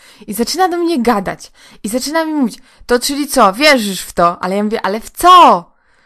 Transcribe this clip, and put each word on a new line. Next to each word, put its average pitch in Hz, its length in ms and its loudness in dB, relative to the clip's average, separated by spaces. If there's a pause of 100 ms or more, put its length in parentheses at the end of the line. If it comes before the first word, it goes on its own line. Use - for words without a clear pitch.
(260)
I 208 80 -10
zaczyna 285 340 -2
do 349 80 -6
mnie 330 260 -2
gadać. 196 500 -4 (300)
I 214 60 -8
zaczyna 269 360 -4
mi 311 100 -6
mówić, 262 240 -2 (280)
to 240 120 0
czyli 285 300 -6
co, 208 240 2
wierzysz 226 480 0
w - 120 -14
to? 175 300 0
Ale 185 140 -4
ja 208 80 -2
mówię, 214 220 -4
ale 208 140 -4
w - 100 -20
co? 320 540 6 (420)